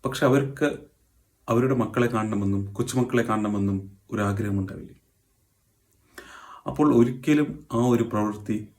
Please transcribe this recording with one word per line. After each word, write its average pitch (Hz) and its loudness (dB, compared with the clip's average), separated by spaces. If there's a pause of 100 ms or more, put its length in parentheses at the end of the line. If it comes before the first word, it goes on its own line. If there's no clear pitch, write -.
പക്ഷെ - -2
അവർക്ക് 139 2 (800)
അവരുടെ 127 2
മക്കളെ 120 0
കാണണമെന്നും 101 0 (140)
കൊച്ചുമക്കളെ 123 0
കാണണമെന്നും 104 0 (340)
ഒരു 104 -2
ആഗ്രഹമുണ്ടാവില്ലേ? 98 -4 (1800)
അപ്പോൾ 151 2 (100)
ഒരിക്കലും 147 2 (300)
ആ - 0 (140)
ഒരു 113 2
പ്രവൃത്തി 107 -4 (220)